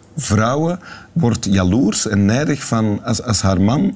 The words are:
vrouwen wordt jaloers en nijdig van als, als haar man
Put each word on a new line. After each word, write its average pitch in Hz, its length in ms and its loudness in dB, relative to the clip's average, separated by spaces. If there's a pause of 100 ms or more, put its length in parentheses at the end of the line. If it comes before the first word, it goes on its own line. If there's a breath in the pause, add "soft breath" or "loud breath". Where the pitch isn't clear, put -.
(160)
vrouwen 143 640 -2 (320 loud breath)
wordt 120 380 0
jaloers 98 580 2
en 101 160 4
nijdig 139 400 0
van 110 400 -2
als, 117 180 -2
als 120 200 -2
haar 95 180 2
man 143 360 2